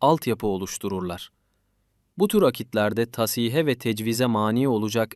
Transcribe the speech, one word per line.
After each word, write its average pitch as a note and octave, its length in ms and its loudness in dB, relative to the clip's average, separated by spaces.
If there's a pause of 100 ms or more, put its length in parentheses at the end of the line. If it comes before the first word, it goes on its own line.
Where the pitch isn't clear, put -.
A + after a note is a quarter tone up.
altyapı B2+ 460 2
oluştururlar. F#2 840 -6 (880)
Bu G3+ 100 2
tür G#3 140 4
akitlerde A2+ 680 0
tasihe A#2 540 0
ve C3 100 2
tecvize A2+ 500 -2
mani A2+ 420 2
olacak A2 480 -2